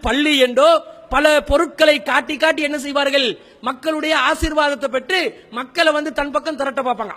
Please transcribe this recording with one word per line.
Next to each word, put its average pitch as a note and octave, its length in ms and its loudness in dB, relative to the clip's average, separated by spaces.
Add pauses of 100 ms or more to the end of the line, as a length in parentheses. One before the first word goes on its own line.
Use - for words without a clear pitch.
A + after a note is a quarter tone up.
பள்ளி D4 280 2 (120)
என்றோ B3+ 240 4 (420)
பல C#4 140 2 (240)
பொருட்களை D4 440 2 (160)
காட்டி C#4+ 320 -2
காட்டி D#4 260 0
என்ன D4 180 -4
செய்வார்கள், C#4 420 0 (400)
மக்களுடைய D4+ 460 -2 (160)
ஆசீர்வாதத்தை D4+ 680 -2
பெற்று C#4+ 240 -2 (400)
மக்களை D#4 380 2
வந்து D4+ 200 -4
தன் C#4+ 160 -4
பக்கம் D4+ 260 -4
திரட்ட C4+ 280 -4
பார்ப்பாங்க. G#3+ 280 -4